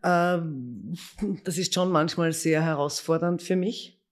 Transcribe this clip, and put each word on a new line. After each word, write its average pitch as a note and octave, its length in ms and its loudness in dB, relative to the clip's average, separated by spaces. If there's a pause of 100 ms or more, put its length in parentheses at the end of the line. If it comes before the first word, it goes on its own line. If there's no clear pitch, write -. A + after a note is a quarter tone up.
Ähm, E3 920 0 (500)
das F3 140 -4
ist F3+ 160 -2
schon F#3 180 2
manchmal E3 400 2
sehr D#3+ 300 2
herausfordernd E3 800 0
für F#3 140 0
mich. - 440 -4 (120)